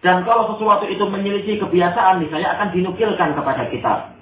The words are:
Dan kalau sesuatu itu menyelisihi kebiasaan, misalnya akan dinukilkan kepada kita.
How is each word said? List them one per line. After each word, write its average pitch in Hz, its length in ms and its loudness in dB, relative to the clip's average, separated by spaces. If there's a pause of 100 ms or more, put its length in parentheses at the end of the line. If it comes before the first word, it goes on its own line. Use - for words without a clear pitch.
Dan 185 180 4
kalau 226 300 2
sesuatu 214 320 2
itu 202 180 -2
menyelisihi 202 540 -2
kebiasaan, 180 640 2
misalnya 156 360 -2
akan 208 160 -2
dinukilkan 180 600 0
kepada 139 300 -2 (100)
kita. - 200 -2 (280)